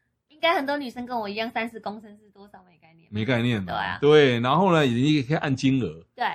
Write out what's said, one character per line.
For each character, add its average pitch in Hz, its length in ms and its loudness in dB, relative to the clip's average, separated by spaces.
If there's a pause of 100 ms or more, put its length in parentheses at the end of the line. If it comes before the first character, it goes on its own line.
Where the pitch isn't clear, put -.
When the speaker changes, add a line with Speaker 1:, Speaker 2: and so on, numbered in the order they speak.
(300)
Speaker 1:
你 294 60 -20
可 - 0 -
以 - 0 -
Speaker 2:
应 311 40 -20
该 330 160 2
很 277 100 -2
多 285 120 -2
女 269 120 -8
生 247 160 -12
跟 247 140 -6
我 208 80 -6
一 202 80 -8
样， 226 160 -6
三 233 180 -6
十 226 120 -16
公 208 180 -10
升 208 180 -20
是 208 120 -20
多 202 180 -20
少 - 160 -20
没 175 140 -20
概 - 160 -20
念。 - 180 -20
Speaker 1:
没 107 140 -4
概 120 160 0
念 117 200 -2
嘛。 98 120 -8
Speaker 2:
对 - 20 -4
啊。 98 240 -4
Speaker 1:
对， 143 400 6
然 127 180 0
后 190 140 2
呢， 156 120 4
你 135 380 2
可 127 120 -4
以 - 20 0
按 143 180 -2
金 131 300 0
额。 80 180 -8 (140)
Speaker 2:
对。 240 200 -4